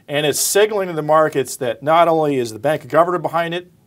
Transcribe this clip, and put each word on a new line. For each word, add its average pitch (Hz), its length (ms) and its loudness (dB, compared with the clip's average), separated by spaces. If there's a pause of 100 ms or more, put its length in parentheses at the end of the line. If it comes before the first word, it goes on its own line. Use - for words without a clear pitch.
And 147 200 -4
it's 139 140 0
signaling 202 500 0
to 175 40 -6
the 156 80 -4
markets 151 540 2
that 120 260 -6
not 165 280 4
only 151 280 0
is 117 140 -2
the 110 80 -14
Bank 147 240 -2
of 131 60 -18
Governors 170 320 2
behind 165 320 -4
it, 180 180 -10 (160)